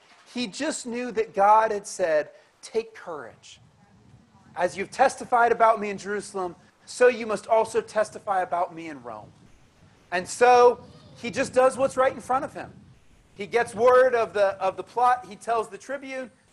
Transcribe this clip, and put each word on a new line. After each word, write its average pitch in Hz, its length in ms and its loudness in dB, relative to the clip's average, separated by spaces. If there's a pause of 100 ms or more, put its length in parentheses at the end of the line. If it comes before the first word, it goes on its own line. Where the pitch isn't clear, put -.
(320)
He 247 140 -6
just 262 400 -8
knew 240 260 -8
that 214 220 -4
God 214 360 4
had 202 160 -8
said, 156 440 -2 (320)
"Take 226 320 -8
courage. - 680 -18 (960)
As 175 200 -2
you've 196 140 -8
testified 240 600 2
about 226 280 4
me 208 100 -6
in 196 80 -8
Jerusalem, 190 580 -8 (280)
so - 240 2
you 233 180 -2
must 208 200 -6
also 220 340 0
testify 208 640 -4
about 175 320 -4
me 165 140 -12
in 143 140 -14
Rome." 110 300 -16 (800)
And 180 160 -4
so 247 520 6 (360)
he 233 140 -10
just 233 220 -4
does 254 240 4
what's 262 200 -2
right 262 160 2
in 269 80 -14
front 262 240 -4
of 269 100 -12
him. 151 180 -14 (600)
He 202 120 -12
gets 226 280 -2
word 247 400 4
of 220 180 -2
the, 196 300 0
of 190 140 -2
the 185 80 -10
plot. 247 440 0
He 208 60 -18
tells 220 340 -4
the 196 100 -16
tribune. 269 520 -12 (220)